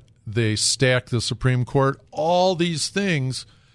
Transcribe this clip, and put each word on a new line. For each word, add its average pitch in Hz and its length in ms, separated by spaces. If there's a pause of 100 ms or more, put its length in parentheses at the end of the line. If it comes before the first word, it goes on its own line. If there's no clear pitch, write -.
(260)
they 107 300
stack 127 500
the 120 140
Supreme 123 460
Court. 135 340 (100)
All 180 440
these 170 340
things 156 560 (300)